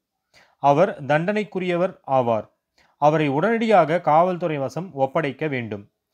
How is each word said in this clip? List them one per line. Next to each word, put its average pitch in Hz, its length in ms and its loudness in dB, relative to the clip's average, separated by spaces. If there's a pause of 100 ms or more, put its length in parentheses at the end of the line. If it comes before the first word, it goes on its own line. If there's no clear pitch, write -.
(580)
அவர் 147 480 2
தண்டனைக்குரியவர் 180 880 -2 (120)
ஆவார். 120 400 0 (520)
அவரை 151 300 2
உடனடியாக 180 720 2
காவல்துறை 165 580 0
வசம் 156 340 -8
ஒப்படைக்க 139 560 -4
வேண்டும். 110 400 -8 (260)